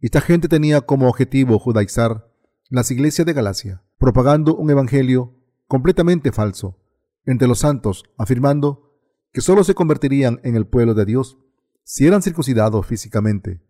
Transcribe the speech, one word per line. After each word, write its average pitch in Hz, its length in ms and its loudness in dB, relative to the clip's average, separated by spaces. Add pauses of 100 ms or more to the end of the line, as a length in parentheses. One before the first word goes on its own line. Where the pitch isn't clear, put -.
Esta 127 200 0
gente 170 280 0
tenía 151 340 2
como 135 260 2
objetivo 123 500 0
judaizar 113 720 -2 (380)
las 127 220 -4
iglesias 147 340 0
de 165 80 -2
Galacia, 101 520 -6 (140)
propagando 143 580 2
un 156 120 -4
evangelio 127 720 0 (280)
completamente 165 680 0
falso 101 480 -6 (440)
entre 127 240 0
los 120 120 0
santos, 127 440 -2 (140)
afirmando 143 800 -2 (340)
que - 80 -6
solo 190 240 4
se 185 100 0
convertirían 139 680 0
en 120 140 -2
el 107 100 0
pueblo 117 260 2
de 107 120 2
Dios 120 340 -4 (460)
si - 220 0
eran 190 140 4
circuncidados 117 640 -2
físicamente. 104 840 -4